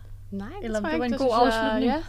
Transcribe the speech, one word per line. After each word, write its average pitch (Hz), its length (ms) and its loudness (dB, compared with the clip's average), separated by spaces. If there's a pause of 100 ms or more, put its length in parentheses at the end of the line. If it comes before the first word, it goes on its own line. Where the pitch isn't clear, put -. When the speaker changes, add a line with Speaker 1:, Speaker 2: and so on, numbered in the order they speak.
(320)
Speaker 1:
Nej, 196 160 -8
det 311 80 -12 (100)
Speaker 2:
Eller 220 140 -2
Speaker 1:
tror 208 60 -2
Speaker 2:
det 320 80 -2
Speaker 1:
jeg 240 60 0
Speaker 2:
var 247 60 0
Speaker 1:
ikke. 240 100 0
Speaker 2:
en 262 60 -2
Speaker 1:
Det 262 80 4
Speaker 2:
god 220 120 4
Speaker 1:
synes 247 140 6
jeg, 226 80 0
Speaker 2:
afslutning. 233 300 2
Speaker 1:
ja. 294 40 0 (120)